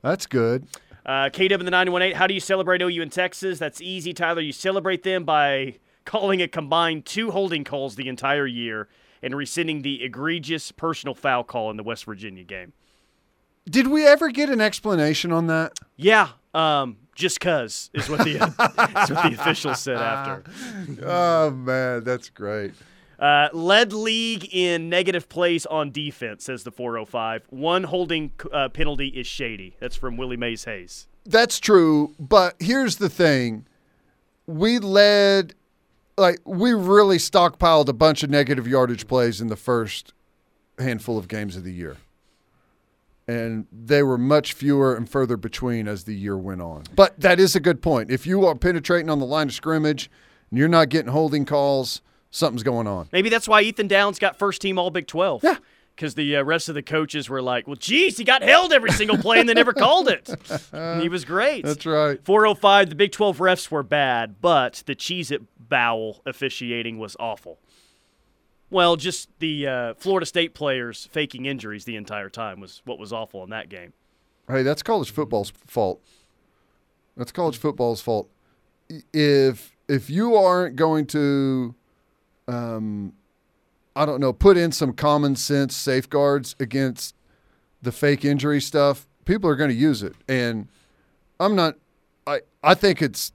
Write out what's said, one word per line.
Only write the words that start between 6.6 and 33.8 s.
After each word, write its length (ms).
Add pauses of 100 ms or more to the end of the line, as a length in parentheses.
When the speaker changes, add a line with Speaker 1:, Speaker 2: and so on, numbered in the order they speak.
Speaker 2:
two 240
holding 340
calls 340
the 100
entire 400
year 400 (340)
and 140
rescinding 480
the 200
egregious 680
personal 420
foul 300
call 260
in 80
the 60
West 220
Virginia 380
game. 300 (960)
Speaker 1:
Did 180
we 200
ever 220
get 200
an 120
explanation 680
on 160
that? 260 (240)
Speaker 2:
Yeah, 320 (240)
um, 440 (180)
"Just 240
'cause" 540
is 160
what 100
the, 160
<laughs> 680
is 80
what 120
the 160
official 340
said 240
after. 460 (600)
Speaker 1:
Oh, 460
man, 540
that's 260
great. 440 (440)
Speaker 2:
Uh, 360
led 400
league 600
in 360
negative 400
plays 360
on 240
defense, 540
says 200
the 80
four 280
oh 60
five. 440
One 360
holding, 480 (200)
uh, 160
penalty 380
is 180
shady. 540
That's 160
from 220
Willie 200
Mays 280
Hayes. 420 (180)
Speaker 1:
That's 340
true, 600
but 400
here's 380
the 120
thing. 560 (800)